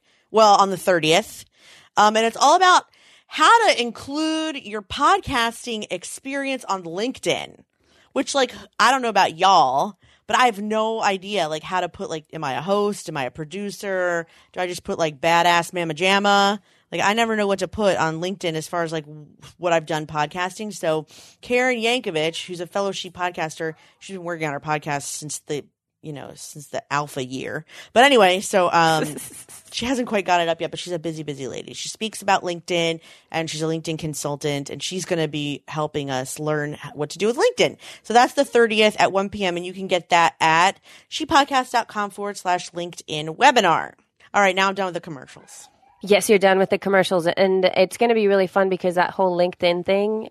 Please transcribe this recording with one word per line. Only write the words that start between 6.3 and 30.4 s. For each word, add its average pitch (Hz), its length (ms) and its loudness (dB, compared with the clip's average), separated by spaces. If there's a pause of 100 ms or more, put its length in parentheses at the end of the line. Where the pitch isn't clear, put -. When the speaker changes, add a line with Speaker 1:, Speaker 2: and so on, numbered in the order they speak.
Speaker 1:
on 190 200 -4
LinkedIn, 165 800 -6 (500)
which, - 200 -2
like, 262 200 0 (260)
I 226 120 6
don't 269 100 2
know 233 80 -2
about 175 280 2
y'all, 170 600 4 (280)
but - 120 -2
I 254 80 4
have 202 160 0
no 220 420 -2
idea, 196 460 -2
like, 156 140 -8
how 180 180 -4
to 175 80 -4
put, 190 200 -12
like, 160 220 -10
am 156 140 -10
I 131 80 -4
a 127 80 -6
host? 202 480 -2
Am 156 80 -8
I 131 80 -2
a 127 60 -6
producer? 180 920 -6 (280)
Do 185 80 -6
I 180 60 -4
just 175 180 -10
put, 196 120 -6
like, 156 220 -4
badass 170 540 2
mamma 165 220 -4
jamma? 202 640 2 (320)
Like, 170 100 -4
I 202 120 2
never 226 220 0
know 208 120 0
what 196 120 0
to 180 80 -4
put 202 300 0
on 160 240 -2
LinkedIn 175 320 -6
as 160 140 -8
far 175 160 -4
as, 160 80 -8
like, 160 140 -8
w-, 151 200 -20 (320)
what 170 160 -2
I've 160 140 0
done 156 180 -4
podcasting. 180 680 -6
So 160 360 -4 (340)
Karen 247 380 0
Yankovich, 196 640 -2
who's 175 140 -10
a 180 80 -10
fellow 196 240 -4
She 185 180 -10
Podcaster, 175 640 -6 (240)
she's - 180 -16
been 175 80 -14
working 165 220 -6
on 147 80 -4
her 143 60 -6
podcast 147 420 -4
since - 380 -12
the, 143 260 -8 (380)
you 151 100 -14
know, 131 220 -16
since - 320 -18
the - 160 -8 (100)
alpha 143 320 -4
year. 131 400 -10 (280)
But 233 100 8
anyway, 208 380 6
so, 185 300 2
um, 160 360 2 (340)
Speaker 2:
<laughs> - 300 -20
Speaker 1:
she - 160 -8
hasn't 247 200 -2
quite 208 160 -2
got 175 160 2
it 170 100 0